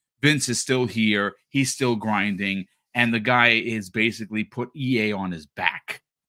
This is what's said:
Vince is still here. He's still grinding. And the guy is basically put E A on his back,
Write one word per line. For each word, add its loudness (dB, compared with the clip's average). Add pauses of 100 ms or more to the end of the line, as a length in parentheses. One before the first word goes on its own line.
(220)
Vince 4
is -2
still 0
here. 2 (160)
He's 0
still 0
grinding. -2 (280)
And 2
the 0
guy 4
is 0
basically -2
put -8
E 0
A -2
on -4
his -10
back, -6 (260)